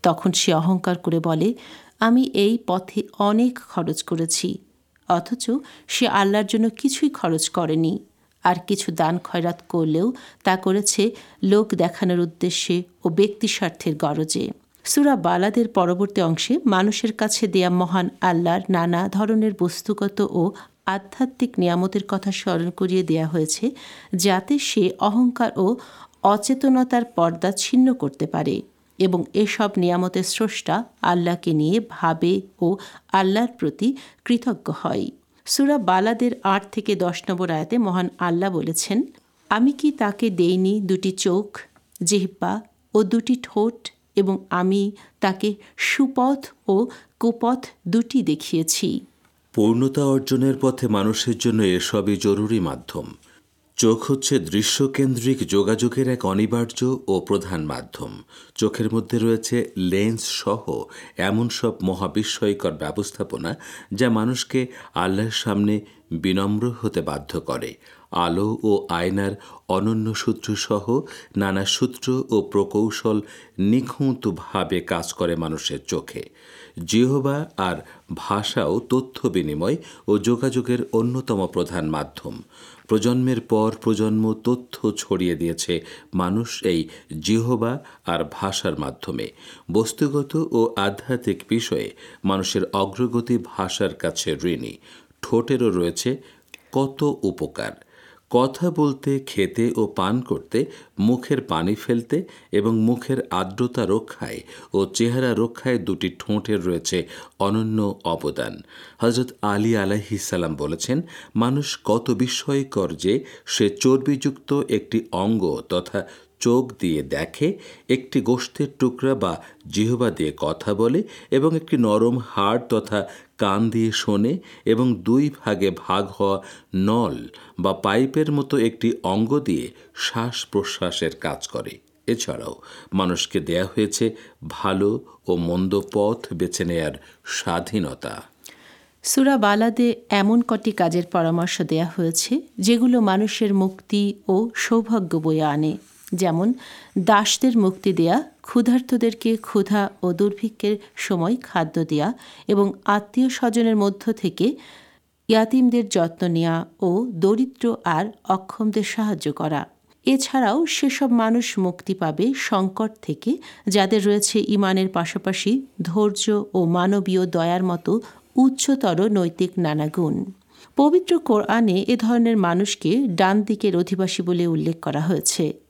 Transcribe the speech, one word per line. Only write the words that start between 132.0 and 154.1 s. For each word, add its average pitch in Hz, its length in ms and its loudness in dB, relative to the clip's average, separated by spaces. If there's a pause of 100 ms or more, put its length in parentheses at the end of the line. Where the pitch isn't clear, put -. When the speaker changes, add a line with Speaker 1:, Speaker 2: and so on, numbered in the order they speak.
Speaker 2:
এছাড়াও - 480 -4 (380)
মানুষকে 92 480 0
দেয়া 170 240 -2
হয়েছে 107 520 -2 (320)
ভালো 101 520 0 (280)
ও 90 80 2
মন্দ 90 440 0 (120)
পথ 107 400 0
বেছে 87 320 -4
নেয়ার 82 280 -2 (320)
স্বাধীনতা।" 85 960 -6 (800)
Speaker 1:
সূরা 269 340 4
বালাদে 226 580 4 (160)
এমন 208 320 4
কটি 220 280 0
কাজের 175 360 0
পরামর্শ 170 560 0
দেয়া 165 340 0
হয়েছে, 175 440 0 (180)
যেগুলো 240 420 4
মানুষের 202 540 2
মুক্তি 196 600 0 (140)
ও 214 260 2
সৌভাগ্য 220 640 0
বয়ে 156 240 2
আনে, 151 340 0 (360)
যেমন 185 420 2 (440)
দাসদের 214 600 4
মুক্তি 190 340 2
দেয়া, 170 300 2 (200)
ক্ষুধার্তদেরকে 233 920 2
ক্ষুধা 202 540 0 (120)
ও 180 100 0
দুর্ভিক্ষের 202 640 0 (200)
সময় 185 460 0
খাদ্য 165 420 -2
দেয়া 160 280 0 (360)
এবং 202 240 2 (120)
আত্মীয় 208 440 2
স্বজনের 226 480 2
মধ্য 202 360 0